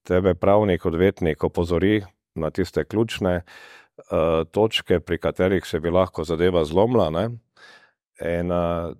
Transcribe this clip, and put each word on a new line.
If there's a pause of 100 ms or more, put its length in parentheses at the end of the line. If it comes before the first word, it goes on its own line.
tebe
pravnik,
odvetnik
opozori (320)
na
tiste
ključne,
eh,
točke,
pri
katerih
se
bi
lahko
zadeva
zlomila,
ne. (840)
In,
eh,